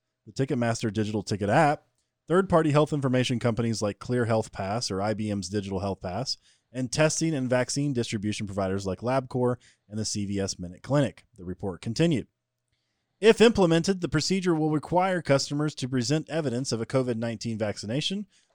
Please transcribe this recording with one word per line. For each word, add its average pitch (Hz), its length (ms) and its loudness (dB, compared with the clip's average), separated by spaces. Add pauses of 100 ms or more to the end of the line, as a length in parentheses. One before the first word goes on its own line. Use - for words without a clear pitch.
(260)
the 110 60 -20
Ticketmaster 120 600 0
digital 107 300 -2
ticket 101 260 -2
app, 147 340 4 (440)
third-party 170 440 4
health 151 220 4
information 127 460 2
companies 113 420 0
like 104 180 -2
Clear 123 260 0
Health 110 260 0
Pass 101 380 -4
or 95 120 -2
I 107 120 0
B 107 160 -4
M's 101 200 -4
Digital 98 300 -2
Health 98 220 -4
Pass, 98 360 -6 (340)
and 127 200 -6
testing 156 420 2
and 131 160 -2
vaccine 131 440 0
distribution 107 520 -4
providers 98 400 -2
like 92 160 -4
LabCorp 123 540 0 (340)
and 107 100 -8
the 107 60 -2
C 104 200 -4
V 98 140 -2
S 95 200 -4
Minute 90 240 -10
Clinic, 131 420 0 (120)
the 92 80 -16
report 92 360 -8
continued. 143 460 0 (920)
If 208 220 6
implemented, 185 580 4
the 170 80 -4
procedure 175 480 0
will 156 160 0
require 175 500 0
customers 147 540 0
to 127 140 -6
present 131 400 0
evidence 135 420 -2
of 113 100 -2
a 110 40 -2
covid 123 320 0
nineteen 117 400 -4
vaccination 117 720 -4 (280)